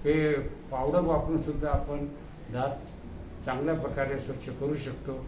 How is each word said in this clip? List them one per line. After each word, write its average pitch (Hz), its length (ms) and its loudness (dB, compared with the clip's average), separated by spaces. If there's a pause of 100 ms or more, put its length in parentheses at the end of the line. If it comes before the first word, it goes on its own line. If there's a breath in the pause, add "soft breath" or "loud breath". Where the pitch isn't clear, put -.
ते 151 280 6 (380)
पावडर 143 300 4
वापरून 156 420 4
सुद्धा 147 280 0
आपण 143 360 0 (460)
दात - 920 -4
चांगल्या 139 300 2
प्रकारे 139 440 0
स्वच्छ 131 300 -6
करू 143 260 0
शकतो. 131 420 -4 (120)